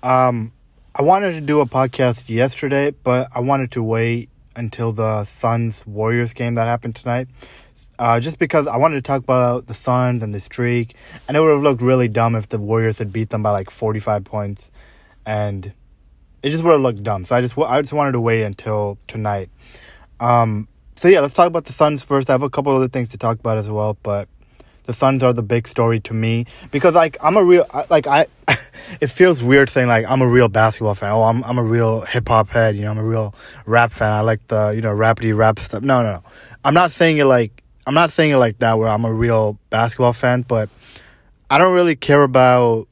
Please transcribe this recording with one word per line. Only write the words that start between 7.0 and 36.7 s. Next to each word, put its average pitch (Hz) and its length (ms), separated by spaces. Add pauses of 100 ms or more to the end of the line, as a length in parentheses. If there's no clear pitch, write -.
Uh, 117 220
just 156 180
because 151 260
I 120 120
wanted 147 180
to 135 60
talk 135 200
about 123 460
the 113 60
Suns 123 500
and 104 100
the 104 60
streak, 120 560 (320)
and 143 80
it 151 60
would 160 100
have 143 120
looked 135 180
really 123 260
dumb 117 260
if 107 140
the 110 120
Warriors 110 400
had 104 120
beat 110 180
them 107 140
by, 107 60
like, 98 200
forty-five 107 540
points, 101 480 (540)
and 101 480 (680)
it 139 80
just 160 140
would 170 80
have 151 80
looked 117 240
dumb. 101 220
So 123 100
I 123 60
just 123 140
w-, 147 140
I 131 120
just 143 100
wanted 143 220
to 123 80
wait 113 220
until 104 540 (100)
tonight. 104 420 (720)
Um, 117 480 (260)
so - 140
yeah, 185 100
let's 143 140
talk 175 140
about 165 180
the - 80
Suns 151 320
first. 135 240
I 135 60
have 127 60
a 139 80
couple 139 240
other 131 140
things 120 220
to - 80
talk 113 200
about 110 200
as 104 120
well, 107 320
but 101 280 (560)
the 123 80
Suns 135 300
are 127 100
the 117 100
big 117 240
story 113 320
to 110 140
me 113 320 (260)
because, 156 240
like, 165 240
I'm 160 160
a 208 80
real, 175 300
I, 143 160
like, 156 180
I, 143 200 (120)
<laughs> - 600
it 147 60
feels 170 360
weird 135 260
saying, 127 200
like, 113 180
I'm 131 140
a 127 60
real 120 200
basketball 110 480
fan. 101 160
Oh, 110 120
I'm, 113 200
I'm 120 140
a 120 60
real 113 360
hip - 300
hop 110 180
head. 110 300
You 104 60
know, 104 80
I'm 107 60
a 110 60
real 110 320 (300)
rap 117 260
fan. 107 220
I 107 80
like 110 260
the, 107 220
you 107 100
know, 110 160
rapidy 110 400
rap 110 240
stuff. - 240
No, 131 200
no, 107 100
no. 85 100 (400)
I'm 143 100